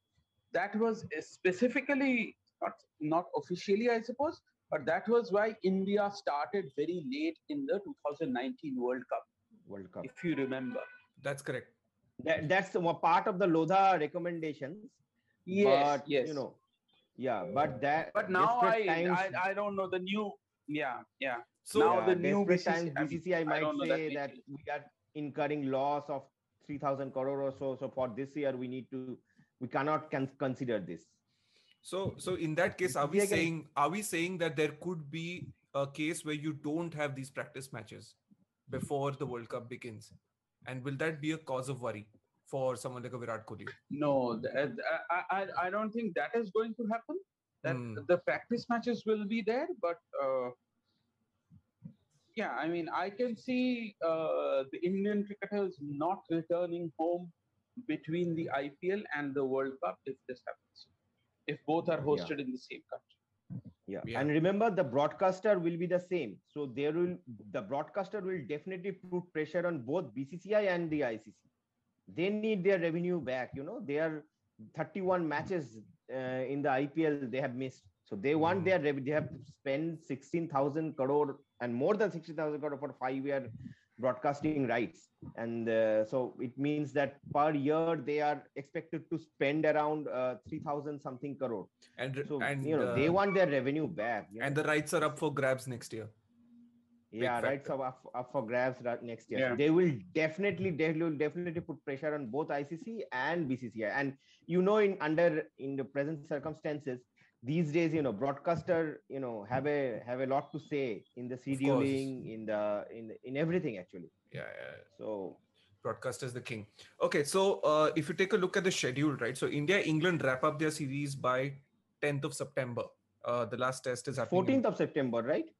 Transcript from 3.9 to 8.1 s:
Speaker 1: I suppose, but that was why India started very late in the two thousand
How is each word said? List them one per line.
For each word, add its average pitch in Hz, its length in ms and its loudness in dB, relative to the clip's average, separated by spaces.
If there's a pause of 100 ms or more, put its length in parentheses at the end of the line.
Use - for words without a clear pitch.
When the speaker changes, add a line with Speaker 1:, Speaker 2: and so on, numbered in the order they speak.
Speaker 1:
I 226 100 2
suppose, 269 400 -2 (340)
but 143 120 -2
that 180 280 0
was 220 160 4
why 214 320 4
India 196 500 4
started 151 520 -2 (120)
very 165 240 -2 (140)
late 302 240 -2 (100)
in 143 220 -2
the 190 140 2
two 302 100 -10 (100)
thousand 147 280 -2